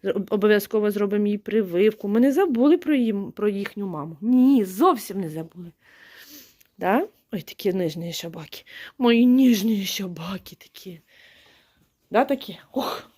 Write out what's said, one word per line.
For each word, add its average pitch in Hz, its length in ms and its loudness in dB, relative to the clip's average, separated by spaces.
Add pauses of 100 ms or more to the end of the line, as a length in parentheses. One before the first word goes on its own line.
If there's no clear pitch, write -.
зро-, 196 140 -2
об-, 196 140 -4
обов'язково 208 600 2
зробимо 208 360 0
їй 208 120 -2
прививку. 202 680 0
Ми 214 120 2
не 269 120 4
забули 294 460 4
про 302 160 0
їм, 220 380 -2
про 208 160 -2
їхню 202 380 -6
маму. 160 340 -8
Ні, 254 440 4
зовсім 208 560 0
не 160 100 -6
забули. 165 420 -12 (1040)
Да? 240 300 0 (240)
Ой, 175 100 -8
такі - 300 -4
ніжні 170 400 -4
собаки. 165 520 -14 (340)
Мої 240 280 4
ніжні 226 600 4
собаки 185 720 -10
такі. - 420 -20 (1120)
Да, 247 140 2
такі? 269 340 -6 (140)
Ох. - 460 -6